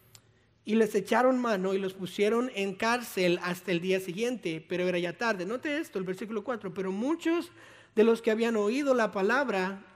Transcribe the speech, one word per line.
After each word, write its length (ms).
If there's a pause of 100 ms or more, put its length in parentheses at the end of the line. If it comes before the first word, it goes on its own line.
(640)
y 120
les 180
echaron 460
mano 340
y 40
los 140
pusieron 600
en 220
cárcel 680
hasta 300
el 80
día 180
siguiente, 720
pero 180
era 100
ya 160
tarde. 320
Note 340
esto, 200
el 60
versículo 400
cuatro. 280
"Pero 200
muchos 580 (460)
de 80
los 180
que 80
habían 240
oído 400
la 160
palabra", 720 (120)